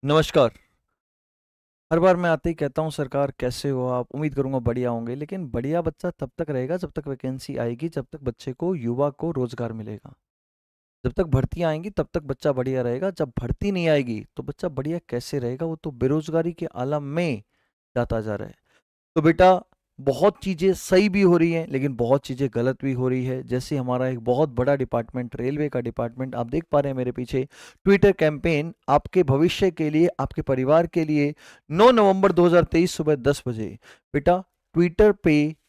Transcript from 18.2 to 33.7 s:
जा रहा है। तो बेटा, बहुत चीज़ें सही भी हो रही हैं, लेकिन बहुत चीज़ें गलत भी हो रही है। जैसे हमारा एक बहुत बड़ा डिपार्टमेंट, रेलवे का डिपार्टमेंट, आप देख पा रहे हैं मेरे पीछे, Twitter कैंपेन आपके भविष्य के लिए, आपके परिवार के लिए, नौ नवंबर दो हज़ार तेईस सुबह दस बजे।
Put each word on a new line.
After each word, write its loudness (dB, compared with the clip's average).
जा -6
रहा -10
है। -18
तो 2
बेटा, 6
बहुत 2
चीज़ें 0
सही 2
भी 0
हो 6
रही 2
हैं, -4
लेकिन -2
बहुत 2
चीज़ें -4
गलत -2
भी -2
हो -2
रही -2
है। -6
जैसे -4
हमारा -2
एक -4
बहुत 0
बड़ा 0
डिपार्टमेंट, -6
रेलवे -4
का -4
डिपार्टमेंट, -8
आप -4
देख -4
पा 4
रहे -2
हैं -6
मेरे -4
पीछे, -4
Twitter 6
कैंपेन 0
आपके 2
भविष्य 2
के -2
लिए, 4
आपके -6
परिवार 2
के 0
लिए, 0
नौ 8
नवंबर 4
दो 4
हज़ार 6
तेईस 2
सुबह 0
दस -2
बजे। -8